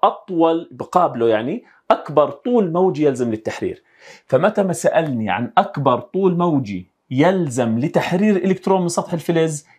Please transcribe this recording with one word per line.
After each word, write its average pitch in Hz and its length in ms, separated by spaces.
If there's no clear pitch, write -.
أطول، 165 680
بقابله 131 580
يعني، 120 360
أكبر - 380
طول 226 420
موجي 165 340
يلزم 123 260
للتحرير. 107 520
فمتى 202 380
ما 180 100
سألني 131 560
عن 101 280
أكبر 139 420
طول 185 380
موجي 131 500
يلزم 131 680
لتحرير 180 560
إلكترون 190 460
من 175 80
سطح 180 240
الفلز، 160 520